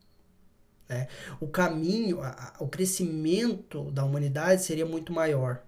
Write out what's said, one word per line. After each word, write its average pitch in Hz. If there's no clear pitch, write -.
né, 127
o 156
caminho, 175
a, 131
a, -
o 131
crescimento 175
da 139
humanidade 147
seria 160
muito 165
maior, 143